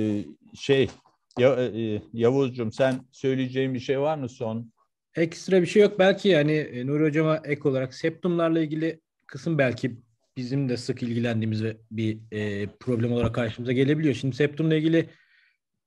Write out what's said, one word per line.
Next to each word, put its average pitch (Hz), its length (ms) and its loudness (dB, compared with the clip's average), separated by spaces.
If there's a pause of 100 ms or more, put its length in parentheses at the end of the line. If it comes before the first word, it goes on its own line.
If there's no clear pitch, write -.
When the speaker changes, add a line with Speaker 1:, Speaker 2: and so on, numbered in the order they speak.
(540)
Speaker 1:
şey, 135 340 2 (500)
Ya-, 127 240 4
e, 107 400 -2 (100)
Yavuzcuğum, 120 600 0
sen 131 400 0
söyleyeceğin 131 600 -2
bir 120 60 -6
şey 135 200 -2
var 151 180 0
mı 131 100 -6
son? 113 440 -8 (440)
Speaker 2:
Ekstra 170 460 2
bir 165 40 0
şey 208 160 6
yok. 202 160 4
Belki 196 300 4
yani, 151 240 4
e, 127 340 -4
Nuri 147 180 2
Hocam'a 156 400 2
ek 147 240 -2
olarak 131 260 -2
septumlarla 165 640 0
ilgili 160 400 -4 (260)
kısım 156 320 -4
belki 120 380 0 (400)
bizim 131 320 -4
de 120 80 -2
sık 120 260 -6
ilgilendiğimiz 113 600 -2
ve 110 120 -4 (140)
bir, 110 280 -2 (140)
e, 104 340 -4
problem 120 460 -2
olarak 117 220 0
karşımıza 120 380 -4
gelebiliyor. 135 420 2
Şimdi 127 220 -4
septumla 151 380 0
ilgili 160 340 2 (800)